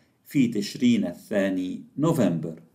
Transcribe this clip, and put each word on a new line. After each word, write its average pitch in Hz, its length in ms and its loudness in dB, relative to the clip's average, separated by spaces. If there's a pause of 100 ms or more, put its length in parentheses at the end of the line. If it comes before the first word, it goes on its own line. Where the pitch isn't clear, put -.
(260)
في 131 220 2
تشرين 104 580 0
الثاني 92 800 -4 (140)
نوفمبر. 87 640 0 (140)